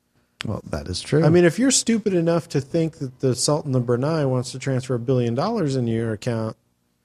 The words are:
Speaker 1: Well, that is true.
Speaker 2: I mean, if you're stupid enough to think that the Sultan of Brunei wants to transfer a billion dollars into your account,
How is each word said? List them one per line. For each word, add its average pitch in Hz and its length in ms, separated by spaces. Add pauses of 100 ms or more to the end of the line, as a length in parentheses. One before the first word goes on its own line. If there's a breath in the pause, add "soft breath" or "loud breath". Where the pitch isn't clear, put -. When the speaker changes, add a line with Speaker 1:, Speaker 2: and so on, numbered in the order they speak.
(460)
Speaker 1:
Well, - 240
that 76 180
is 92 140
true. 151 240
Speaker 2:
I 156 40
mean, 175 160
if 165 120
you're 254 140
stupid 220 420
enough 170 360
to 143 120
think 165 380
that 131 220
the 131 140
Sultan 151 380
of 123 140
Brunei 143 380
wants 127 260
to 131 80
transfer 131 340
a 120 60
billion 120 340
dollars 160 420
into 120 160
your 113 220
account, 110 420 (500)